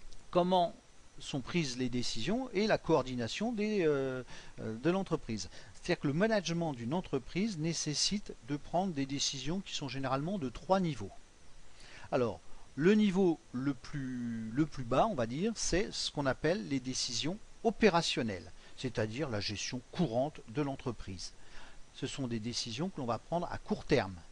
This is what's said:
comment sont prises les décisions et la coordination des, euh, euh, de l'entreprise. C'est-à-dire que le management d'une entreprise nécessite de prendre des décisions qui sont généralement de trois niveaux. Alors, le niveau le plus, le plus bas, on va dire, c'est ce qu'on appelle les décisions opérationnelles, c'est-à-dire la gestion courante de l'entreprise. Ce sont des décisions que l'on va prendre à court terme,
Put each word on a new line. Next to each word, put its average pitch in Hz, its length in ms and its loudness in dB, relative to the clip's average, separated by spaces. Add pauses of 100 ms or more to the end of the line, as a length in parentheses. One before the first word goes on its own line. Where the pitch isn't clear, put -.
(300)
comment 180 440 4 (460)
sont 143 200 -4
prises 131 380 0
les 127 100 2
décisions 127 640 0
et 208 120 2
la 180 100 4
coordination 131 760 2
des, 208 340 2
euh, 135 380 2 (360)
euh, 110 180 -4
de 147 120 2
l'entreprise. 160 580 0 (260)
C'est-à-dire - 260 -2
que 151 80 2
le 139 40 4
management 170 600 2
d'une 120 200 -4
entreprise 185 640 0
nécessite 156 760 0 (140)
de 143 80 0
prendre 180 360 0
des 139 140 0
décisions 139 540 -2
qui - 160 -6
sont 143 120 -4
généralement 135 500 0
de 131 100 -2
trois 185 320 2
niveaux. 123 320 -2 (1000)
Alors, 113 300 2 (360)
le 175 180 8
niveau 190 440 6 (140)
le 135 200 0
plus, 123 800 -4
le 151 140 4
plus 135 160 -4
bas, 131 240 6
on 214 80 0
va 120 120 2
dire, 165 280 0
c'est - 380 0
ce - 180 -4
qu'on 143 160 0
appelle 165 420 0
les 139 120 2
décisions 127 580 -2 (240)
opérationnelles, 165 880 4 (260)
c'est-à-dire 120 540 -2
la 104 100 0
gestion 110 400 -4 (120)
courante 135 560 2
de 113 120 -4
l'entreprise. 127 720 -4 (640)
Ce 135 140 -4
sont 135 180 -4
des 117 140 -2
décisions 120 480 -4
que 160 120 -8
l'on 127 60 -4
va 110 140 0
prendre 170 320 -2
à - 60 -2
court - 260 -2
terme, 98 320 4 (160)